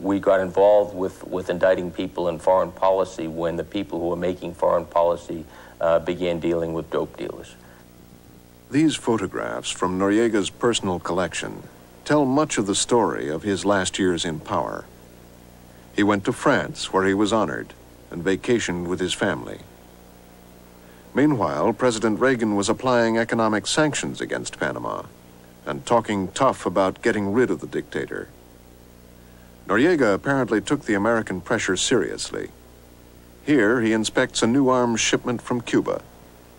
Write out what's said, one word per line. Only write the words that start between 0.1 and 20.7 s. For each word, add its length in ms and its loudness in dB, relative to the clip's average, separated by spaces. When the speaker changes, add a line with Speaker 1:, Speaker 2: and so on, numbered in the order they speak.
Speaker 1:
got 220 4
involved 560 4
with, 300 -4
with 240 -4
indicting 400 2
people 400 -4
in 80 -4
foreign 340 2
policy 560 0
when 280 -4
the 80 -4
people 360 -6
who 80 -2
were 80 -2
making 380 -6
foreign 320 0
policy, 580 -2
uh, 160 4
began 420 -2
dealing 320 -2
with 180 -8
dope 280 -4
dealers. 380 -12
Speaker 2:
These 240 4
photographs 760 -4
from 280 -2
Noriega's 500 2
personal 500 -2
collection 680 -6
tell 180 4
much 320 2
of 100 0
the 80 0
story 540 2
of 140 -4
his 240 -2
last 320 2
years 260 2
in 160 -4
power. 460 -4
He 100 2
went 200 2
to 80 0
France, 580 0
where 140 2
he 80 4
was 200 2
honored, 420 -2
and 140 -8
vacationed 640 0
with 140 -4
his 120 -2
family. 460 -4